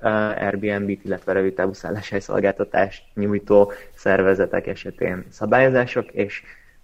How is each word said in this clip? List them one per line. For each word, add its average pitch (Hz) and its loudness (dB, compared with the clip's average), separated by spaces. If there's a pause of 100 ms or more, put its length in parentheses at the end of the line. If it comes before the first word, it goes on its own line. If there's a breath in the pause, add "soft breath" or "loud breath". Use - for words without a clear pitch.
ö, 113 0
Airbnb-t, 101 -2
illetve 95 -4
rövidtávú 95 0
szálláshelyszolgáltatást 98 -2 (100)
nyújtó 101 2 (220 loud breath)
szervezetek 95 2
esetén 90 -8
szabályozások, 123 2
és 104 -6 (420 loud breath)